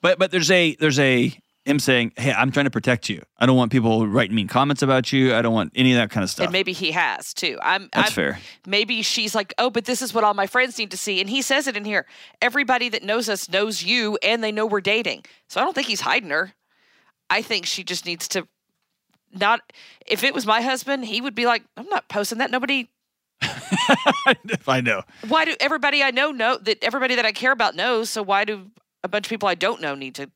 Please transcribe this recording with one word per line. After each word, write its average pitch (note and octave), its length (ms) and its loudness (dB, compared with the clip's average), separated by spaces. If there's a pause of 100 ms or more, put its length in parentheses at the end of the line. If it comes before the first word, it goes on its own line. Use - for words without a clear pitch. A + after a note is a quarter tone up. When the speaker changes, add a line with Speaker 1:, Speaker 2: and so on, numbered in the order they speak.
Speaker 1:
But, F3+ 160 4
but F#3 140 2
there's E3+ 200 0
a, E3+ 240 4
there's D3 240 2
a, B2+ 380 4 (280)
him C#3+ 140 2
saying, B2 360 2
"Hey, B2+ 160 0
I'm A#2+ 200 2
trying C#3+ 140 2
to C3+ 60 0
protect B2 380 0
you. G2+ 140 -6 (140)
I A#2 80 2
don't C3 120 6
want A#2+ 140 2
people A2+ 360 4
writing G#2 280 2
mean G#2 120 0
comments C3+ 360 2
about C3 280 2
you. C3 240 4
I A2+ 60 2
don't A#2 120 2
want G#2+ 220 0
any B2+ 180 6
of B2 40 4
that A2 140 2
kind G#2 120 0
of F2+ 60 -2
stuff." - 160 -4
Speaker 2:
And E3+ 80 -4
maybe F#3+ 200 -2
he E3 180 -4
has D#3 420 -2
too. C#3+ 280 -6
I'm, F#3+ 300 -2
Speaker 1:
That's G3+ 180 2
Speaker 2:
I'm, G#3+ 40 -4
Speaker 1:
fair. D2 260 -2 (280)
Speaker 2:
maybe G#3+ 340 -2
she's G#3+ 340 -4
like, G3+ 220 -4
"Oh, B3 140 2
but A3 140 -4
this B3 160 -2
is A3+ 120 -8
what A3 100 2
all G#3 120 4
my G3 120 0
friends B3 300 0
need G#3 140 -6
to F#3 60 -10
see." G3 240 -2
And G3 80 -2
he C4 120 -2
says C4+ 260 0
it A#3+ 80 -4
in G#3 100 -6
here. G#3 200 -2 (360)
"Everybody B3 480 0
that A3 140 -6
knows G#3+ 260 -2
us G3 200 -4
knows G3+ 340 0
you, G#3+ 400 0
and A3+ 200 2
they G#3+ 80 -2
know G#3+ 160 -2
we're G#3 140 0
dating." G3 440 -2 (220)
So - 120 -4
I A#3 40 2
don't E4+ 100 -2
think C4+ 140 -4
he's - 140 -4
hiding E3 280 -2
her. F3+ 240 -4 (800)
I G3+ 100 0
think G#3 240 -4
she - 180 -6
just F3 220 -6
needs E3+ 240 -8
to F3 180 -4 (840)
not, G3+ 280 0 (460)
if - 160 -2
it C4+ 100 2
was B3 120 -4
my G#3+ 160 2
husband, C4 440 -4
he A3 140 -4
would A#3+ 160 -6
be A#3+ 120 0
like, A#3 160 2 (140)
"I'm C#4+ 120 -16
not - 200 -2
posting G#3 300 -4
that. C4 120 -2
Nobody." B3+ 380 -2 (520)
Speaker 1:
<laughs> - 0 - (1300)
I C3 140 2
know. A2 220 -2 (240)
Speaker 2:
Why D#4 180 2
do D#4+ 160 -4
everybody C#4+ 420 0
I C4+ 80 2
know C#4 200 0
know B3 260 0
that G#3+ 260 -2
everybody B3+ 320 0
that A#3 100 0
I G#3+ 60 2
care B3 220 2
about A3 220 0
knows? A3+ 340 0
So A3 140 -4
why G3 220 2
do G3+ 240 -8 (340)
a F#3 40 -6
bunch G#3 200 -4
of - 20 -12
people G#3 180 -2
I F3+ 80 2
don't F#3+ 260 0
know C#3+ 140 -4
need C3+ 200 -12
to? C#3 200 -10